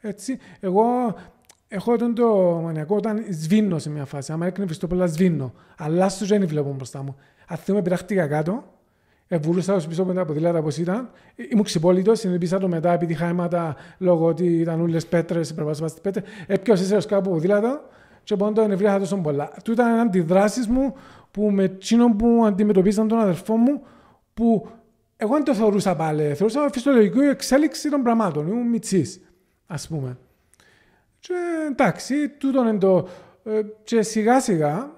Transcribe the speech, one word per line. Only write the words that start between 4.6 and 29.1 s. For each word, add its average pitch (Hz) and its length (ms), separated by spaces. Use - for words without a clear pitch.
πολλά, 180 180
σβήνω. 160 480
Αλλάσσω 185 480
και 202 120
δεν 196 100
βλέπω 147 260
μπροστά 135 300
μου. 139 120
Αν 175 100
θυμάμαι, 196 260
πειράχτηκα 180 440
κάτω, 156 360
εβουρούσα 175 480
τους 160 120
πίσω 165 140
από 180 120
τα 180 120
ποδήλατα 160 340
όπως 151 180
ήταν, 185 320
ε, 240 160
ήμουν 220 120
ξυπόλυτος, 185 560
συνειδητοποίησα 180 400
το 196 80
μετά, 170 240
επειδή 170 220
είχα 160 120
αίματα 170 500
λόγω 175 280
ότι 165 200
ήταν 165 360
όλες 165 240
πέτρες, 170 480
περπατούσα 156 340
στις 156 140
πέτρες, 196 220
έπιασα 190 540
σε - 60
κάπου 196 220
ποδήλατα 208 600
και 214 120
πόντα 202 180
το 214 80
ενευρίασα 196 380
τόσο 196 180
πολλά. 147 340
Τούτα 233 260
είναι 226 120
αντιδράσεις 196 680
μου 262 280
που 208 200
με 196 160
τσίνο 226 480
που 233 300
αντιμετωπίζαν 208 640
τον 233 120
αδερφό 214 380
μου, 254 240
που 226 340
εγώ 220 160
δεν 294 100
το 285 100
θεωρούσα 202 420
πάλι, 156 280
θεωρούσα 220 480
φυσιολογική 233 480
εξέλιξη 285 680
των 285 140
πραγμάτων, 202 440
ήμουν 240 200
μιτσής, 190 540